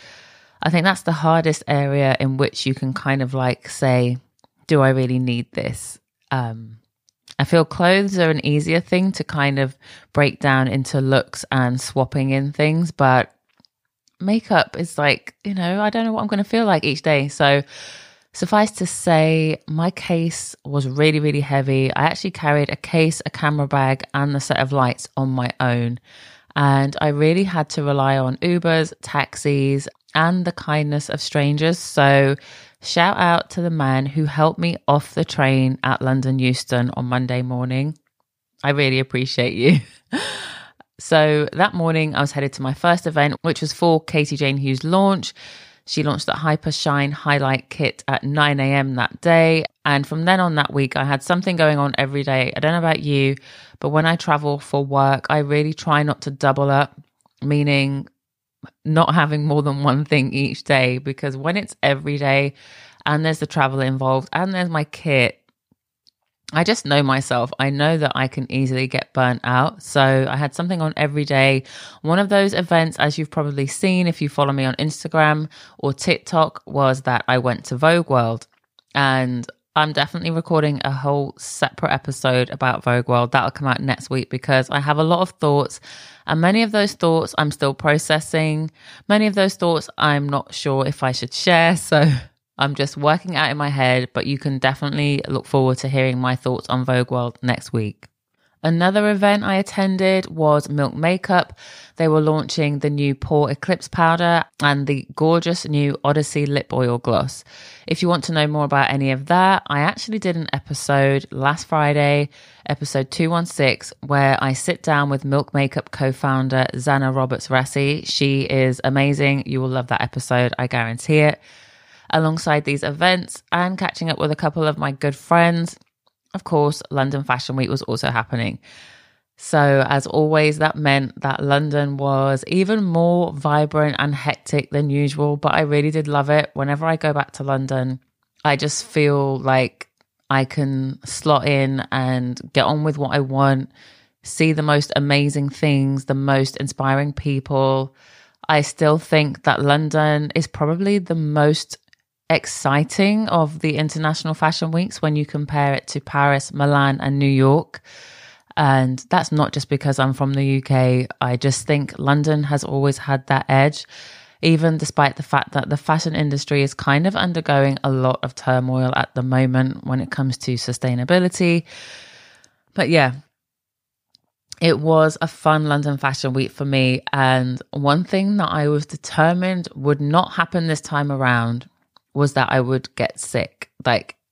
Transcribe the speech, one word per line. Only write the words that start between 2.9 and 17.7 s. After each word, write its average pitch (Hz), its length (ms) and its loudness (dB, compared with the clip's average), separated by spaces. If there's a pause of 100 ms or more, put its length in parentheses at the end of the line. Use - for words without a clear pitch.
kind 135 280 -2
of, 131 120 -4
like, 127 340 -2
say, 123 500 0 (500)
"Do 151 120 4
I 135 120 6
really 127 280 0
need 123 320 -2
this?" - 480 -8 (320)
Um, 113 460 -6 (600)
I 143 40 0
feel 165 220 4
clothes 190 540 2
are 165 100 4
an 156 160 0
easier 151 340 2
thing 185 340 0
to - 100 -6
kind 139 340 -2
of 135 180 -2 (380)
break 143 280 0
down 135 260 2
into 135 340 -2
looks 131 500 0
and 127 300 0
swapping 135 480 -2
in 139 220 0
things, 156 400 0
but 131 420 2 (840)
makeup 196 580 0
is - 220 -6
like, - 340 0 (100)
you 202 120 -6
know, 185 260 -2
I 214 80 0
don't 226 160 -2
know 220 80 -2
what 226 80 -4
I'm 220 60 -4
gonna 208 160 0
feel 226 220 0
like 175 180 2
each 147 180 -2
day. 143 280 0
So 143 340 2 (720)